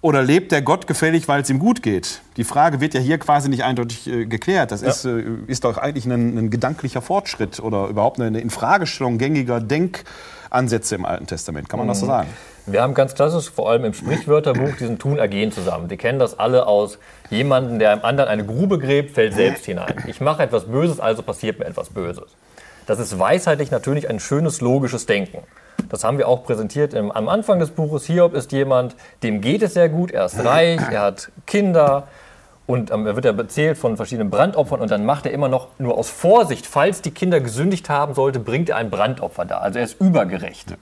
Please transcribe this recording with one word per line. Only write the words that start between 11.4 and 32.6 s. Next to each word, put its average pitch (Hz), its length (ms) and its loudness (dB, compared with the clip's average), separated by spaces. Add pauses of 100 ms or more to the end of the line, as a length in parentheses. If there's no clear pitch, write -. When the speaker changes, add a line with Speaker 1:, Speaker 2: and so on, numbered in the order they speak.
Speaker 1:
Kann 110 100 -6
man 220 80 -2
das 101 140 -2
so - 40 -2
Speaker 2:
Mhm. 131 40 -2
Speaker 1:
sagen? 107 200 0 (380)
Speaker 2:
Wir 101 160 2
haben 131 100 0
ganz 131 220 2
klassisch, 156 340 0
vor - 200 -2
allem 117 160 4
im 107 80 -2
Sprichwörterbuch, 143 840 0
diesen 117 220 -4
Tun-Ergehen-Zusammenhang. 101 920 -2
Wir 95 80 -8
kennen 127 220 -2
das 120 180 2
alle 123 300 4
aus 104 320 2 (320)
jemandem, 127 480 2
der 107 120 6
einem 107 120 2
anderen 123 260 2
eine 107 160 0
Grube 165 320 0
gräbt, 143 380 0
fällt 110 180 2
selbst 98 320 2
hinein. 90 420 -6
Ich - 140 -10
mache 151 220 2
etwas 117 220 0
Böses, 135 340 0
also 110 240 0
passiert - 360 -6
mir - 60 -6
etwas - 240 -8
Böses. 87 360 -8 (640)
Das 107 120 0
ist 101 180 -6
weisheitlich 143 540 2
natürlich 135 380 -2
ein 110 100 -4
schönes, 147 420 -2
logisches 123 460 0
Denken. 98 320 -2 (500)
Das - 140 -8
haben 123 140 2
wir 135 100 2
auch 123 160 2
präsentiert 123 500 -2
im, 104 180 -2
am 107 160 -2
Anfang 208 320 2
des 160 120 0
Buches. 151 340 -2
Hiob 170 280 4
ist 135 180 -4
jemand, 131 440 2 (280)
dem 107 180 0
geht 151 200 2
es 190 120 0
sehr 170 160 4
gut, 175 220 0
er 95 140 0
ist 101 180 -4
reich, 160 360 4 (120)
er 104 100 0
hat 101 280 -2 (160)
Kinder 160 640 4 (580)